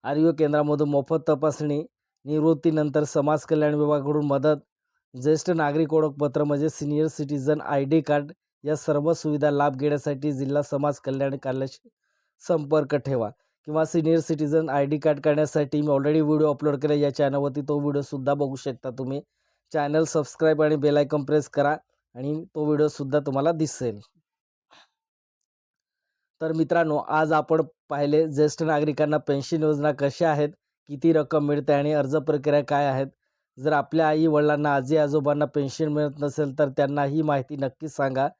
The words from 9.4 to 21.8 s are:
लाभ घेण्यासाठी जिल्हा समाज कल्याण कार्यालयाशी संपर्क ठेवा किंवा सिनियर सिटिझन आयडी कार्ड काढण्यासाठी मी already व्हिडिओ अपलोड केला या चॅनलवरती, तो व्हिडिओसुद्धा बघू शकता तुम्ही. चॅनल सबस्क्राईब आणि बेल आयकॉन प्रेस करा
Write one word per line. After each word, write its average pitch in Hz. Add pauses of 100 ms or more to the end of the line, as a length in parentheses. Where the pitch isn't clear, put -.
लाभ 143
घेण्यासाठी 143
जिल्हा 139
समाज 143
कल्याण 139
कार्यालयाशी 131 (540)
संपर्क 151
ठेवा 123 (340)
किंवा 156
सिनियर 160
सिटिझन 156
आयडी 143
कार्ड 143
काढण्यासाठी 147
मी 147
already 147
व्हिडिओ 151
अपलोड 143
केला 147
या 143
चॅनलवरती, 143
तो 147
व्हिडिओसुद्धा 143
बघू 139
शकता 131
तुम्ही. 131 (520)
चॅनल 151
सबस्क्राईब 156
आणि 151
बेल 147
आयकॉन 147
प्रेस 143
करा 143 (380)